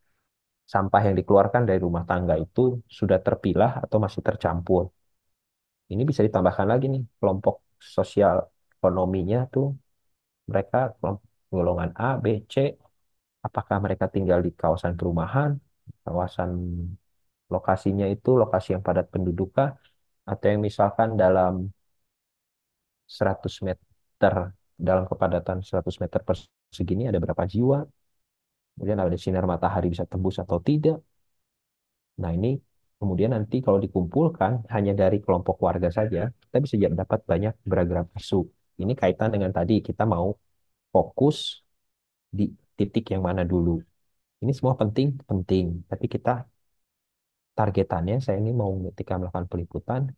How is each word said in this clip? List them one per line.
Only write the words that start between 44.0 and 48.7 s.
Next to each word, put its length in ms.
Ini 160
semua 240
penting, 480
penting. 640
Tapi 240
kita 160
targetannya, 680
saya 160
ini 160
mau 160